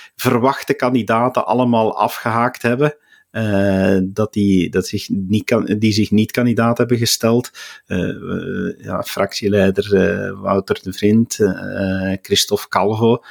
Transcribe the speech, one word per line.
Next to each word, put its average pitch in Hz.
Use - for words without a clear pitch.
verwachte 127
kandidaten 123
allemaal 117
afgehaakt 117
hebben. 131
Eh, 98
dat 98
die, 98
dat 92
zich -
niet 98
kan-, -
die 107
zich 104
niet 107
kandidaat 117
hebben 120
gesteld. 117
Eh, 92
eh, 92
ja, 98
fractieleider, 98
eh, 98
Wouter 98
de 95
Vriend, 107
eh, 95
Christophe -
Calvo, 107